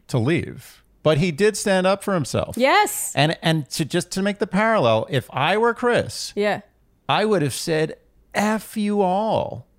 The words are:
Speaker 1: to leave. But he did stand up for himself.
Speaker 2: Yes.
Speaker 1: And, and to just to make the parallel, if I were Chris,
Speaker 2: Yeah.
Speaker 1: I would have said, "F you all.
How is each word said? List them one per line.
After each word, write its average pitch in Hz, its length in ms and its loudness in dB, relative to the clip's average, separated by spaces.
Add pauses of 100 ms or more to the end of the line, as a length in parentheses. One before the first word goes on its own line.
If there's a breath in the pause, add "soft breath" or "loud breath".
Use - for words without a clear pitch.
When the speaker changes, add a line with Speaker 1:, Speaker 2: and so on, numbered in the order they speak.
Speaker 1:
to 139 100 -2
leave. - 640 -4 (200)
But 151 160 4
he 180 120 2
did 202 260 2
stand 190 300 0
up 202 160 2
for 202 120 -2
himself. 117 420 -2
Speaker 2:
Yes. 320 580 2
Speaker 1:
And, 151 280 2
and 160 280 0
to - 140 -4
just 170 280 -4
to 190 100 -4
make 202 160 -2
the 214 80 -2
parallel, 185 640 2
if 135 220 -2
I 156 260 0
were 233 160 2
Chris, - 600 -2
Speaker 2:
Yeah. 202 240 0 (500)
Speaker 1:
I 170 140 2
would 208 180 2
have 135 120 -2
said, 156 420 -2 (380)
"F 214 420 -2
you 208 240 0
all. 190 640 -2 (120)